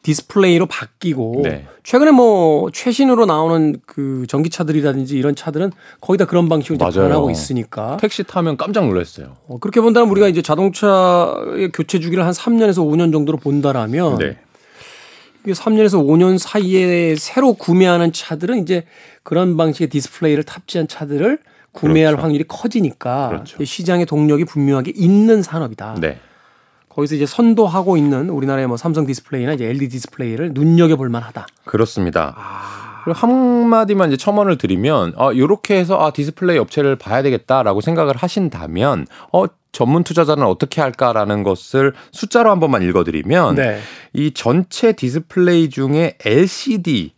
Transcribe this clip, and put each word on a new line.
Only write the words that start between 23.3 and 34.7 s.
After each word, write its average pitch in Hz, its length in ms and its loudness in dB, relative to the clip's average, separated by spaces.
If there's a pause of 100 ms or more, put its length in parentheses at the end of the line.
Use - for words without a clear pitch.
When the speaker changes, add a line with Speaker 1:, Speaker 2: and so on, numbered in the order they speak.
Speaker 1:
시장의 175 400 -2
동력이 151 400 2
분명하게 139 500 -2
있는 208 460 4
산업이다. 117 580 -8
Speaker 2:
네. 76 200 -4 (680)
Speaker 1:
거기서 147 240 -4
이제 147 140 -2
선도하고 196 680 2
있는 147 360 0
우리나라의 135 340 -2
뭐 123 100 -4
삼성 156 300 -2
디스플레이나 131 480 -6
이제 123 120 -6
엘이디 135 240 -4
디스플레이를 127 680 -8
눈여겨볼 156 540 2
만하다. 117 360 -8 (200)
Speaker 2:
그렇습니다. 87 720 -2
Speaker 1:
아. - 680 -16
Speaker 2:
그리고 165 160 -4
한마디만 233 920 2
이제 135 80 0
첨언을 202 400 0
드리면, 98 580 0